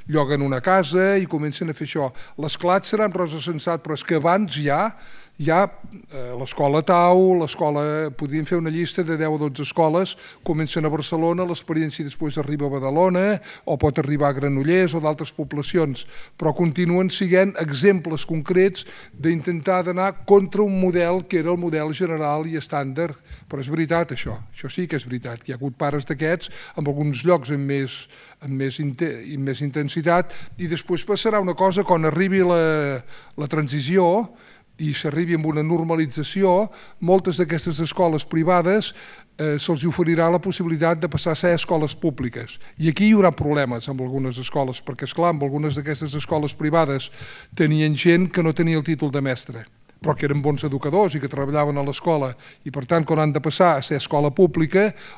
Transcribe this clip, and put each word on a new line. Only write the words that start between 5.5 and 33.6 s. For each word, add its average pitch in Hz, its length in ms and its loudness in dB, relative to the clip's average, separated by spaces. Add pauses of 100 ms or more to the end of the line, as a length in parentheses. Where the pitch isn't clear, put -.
eh, 123 280 -8
l'escola 143 480 0
Tau, 180 500 6
l'escola, 151 800 -2
podríem 151 320 -4
fer 180 80 0
una 160 160 -2
llista 170 320 -2
de 160 160 -2
deu 156 140 0
o 151 40 -2
dotze 143 280 -4
escoles, 170 480 2 (280)
comencen 160 440 -2
a - 60 0
Barcelona, 165 520 0
l'experiència 160 640 -4
després 151 340 -6
arriba 143 260 -4
a 139 60 -4
Badalona, 165 520 2 (420)
o 156 100 -2
pot 147 240 0
arribar 143 300 0
a 131 80 -4
Granollers 147 580 2
o 160 80 -4
d'altres 151 320 -4
poblacions, 147 720 -2 (320)
però 156 180 0
continuen 175 560 2
sent 190 480 4
exemples 160 640 2
concrets 185 640 0 (260)
d'intentar 170 720 0
d'anar 185 400 -2
contra 202 400 4
un 190 160 0
model 175 480 2
que 175 140 0
era 170 100 0
el 175 80 0
model 156 320 -2
general 156 560 -2
i 160 80 -4
estàndard. 147 640 -6 (260)
Però 139 140 -10
és 127 80 -8
veritat 160 480 0
això, 110 220 -6 (160)
això - 180 -12
sí 180 160 -4
que 156 80 -4
és 120 80 -6
veritat, 123 400 -8
que 135 80 -8
hi - 20 -10
ha 120 60 -12
hagut 135 160 -6
pares 143 320 -2
d'aquests, 160 400 -2 (320)
en 147 60 -4
alguns 143 420 -2
llocs 151 240 4
amb 139 160 -2
més, 139 380 -4 (340)
amb 135 160 -6
més 135 240 -4
inte-, 139 480 -4
i 147 80 -10
més 135 240 -4
intensitat, 151 720 0 (240)
i 175 100 -6
després 165 380 -4
passarà 208 400 0
una 175 100 0
cosa, 190 300 2
quan 160 240 2
arribi 185 320 2
la, 156 640 2 (340)
la 147 160 -6
transició, 165 800 2 (460)